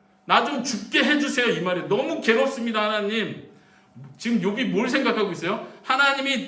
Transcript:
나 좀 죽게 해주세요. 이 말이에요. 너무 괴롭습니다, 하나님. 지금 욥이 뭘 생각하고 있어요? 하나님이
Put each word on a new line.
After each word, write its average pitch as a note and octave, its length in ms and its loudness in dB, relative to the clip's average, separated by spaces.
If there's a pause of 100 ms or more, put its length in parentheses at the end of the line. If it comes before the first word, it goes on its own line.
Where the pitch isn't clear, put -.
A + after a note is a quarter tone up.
(260)
나 G#3 180 4
좀 C4+ 200 -4
죽게 C4 400 0
해주세요. B3+ 440 2
이 F3 120 0
말이에요. F3 280 -2
너무 C4+ 320 0
괴롭습니다, A#3 640 2
하나님. G#3+ 680 -2 (680)
지금 A#3 240 0
욥이 G#3 300 0
뭘 G3+ 180 0
생각하고 A3+ 440 2
있어요? F3 340 -4 (180)
하나님이 C#4 480 2 (160)